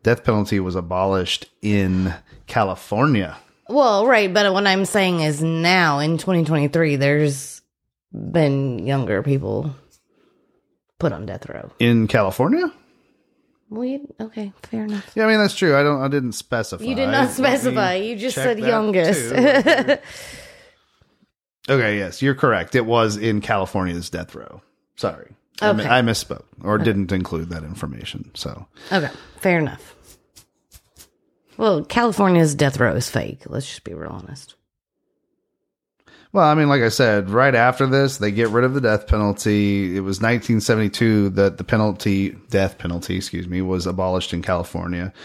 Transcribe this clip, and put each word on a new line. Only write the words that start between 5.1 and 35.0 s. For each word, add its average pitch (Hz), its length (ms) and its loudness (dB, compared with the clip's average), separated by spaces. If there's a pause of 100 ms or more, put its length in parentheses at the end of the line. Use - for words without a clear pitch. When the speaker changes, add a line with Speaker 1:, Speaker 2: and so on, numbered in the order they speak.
Speaker 2:
is 151 220 -2
now 165 580 2
in 156 180 0
twenty 170 260 0
twenty-three, 147 520 0
there's 143 680 0 (500)
been 139 720 -2
younger 113 380 -2
people 135 520 -2 (1300)
put 151 120 0
on 90 140 -10
death - 220 -12
row. - 220 -14 (100)
Speaker 1:
In 117 260 4
California? 143 680 0 (1000)
Speaker 2:
We, 254 300 -6 (200)
okay, 214 320 -10 (100)
fair 220 220 -8
enough. 208 320 -8
Speaker 1:
Yeah, 220 80 2
I 220 40 4
mean, 220 100 4
that's 208 180 2
true. 160 180 4
I 143 80 6
don't, 147 180 2
I 135 60 -2
didn't 135 260 -2
specify. 113 520 -6
Speaker 2:
You 254 100 -4
did 262 140 0
not 269 140 2
Speaker 1:
Let 254 80 2
me - 40 -10
Speaker 2:
specify. 247 600 0
You 220 200 -4
just 220 220 -6
Speaker 1:
check - 80 -2
Speaker 2:
said 233 140 0
Speaker 1:
that 247 100 -4
Speaker 2:
youngest. 185 680 2
Speaker 1:
too. 262 680 4
Speaker 2:
<laughs> - 60 -20 (1600)
Speaker 1:
Okay, 110 280 0
yes, 95 240 -6
you're 135 140 2
correct. 113 400 0
It 123 100 4
was 113 320 2
in 107 240 0
California's 92 680 -2
death 82 240 -10
row. - 260 -18 (360)
Sorry. - 380 -8 (280)
I 208 100 4
mi-, - 100 0
Speaker 2:
Okay. - 80 -2
Speaker 1:
I 123 120 4
misspoke - 420 -4 (180)
or 104 120 0
Speaker 2:
Okay. 104 100 0
Speaker 1:
didn't 98 280 0
include 87 380 -4
that 80 140 -10
information, 73 720 -12
so. - 320 -12 (260)
Speaker 2:
Okay, 170 180 0 (300)
fair 175 200 2
enough. - 340 -8 (1600)
Well, 202 280 0
California's 185 680 2
death 139 240 0
row 107 160 2
is 120 140 -2
fake. - 380 -8
Let's 135 200 -8
just - 180 -18
be - 100 -14
real 78 160 -12
honest. 95 460 -18 (1800)